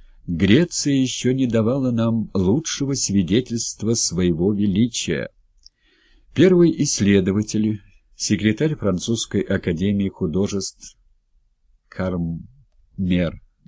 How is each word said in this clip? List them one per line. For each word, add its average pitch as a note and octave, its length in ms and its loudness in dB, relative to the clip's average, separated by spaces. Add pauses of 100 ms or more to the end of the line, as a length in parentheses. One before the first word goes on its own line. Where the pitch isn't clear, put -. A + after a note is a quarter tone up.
(260)
«Греция G#2 680 2
ещё C3 400 0
не C3 140 0
давала A#2+ 440 0
нам A2+ 440 0
лучшего C3 580 0
свидетельства A2 1000 0
своего F2+ 580 0
величия». G2+ 800 -2 (1040)
Первый F3 360 6 (120)
исследователь, G#2 1000 0 (340)
секретарь G#2+ 600 0
Французской G2+ 680 -2
академии F#3 680 -2
художеств - 880 -6 (880)
Кармер F2+ 1500 -4 (280)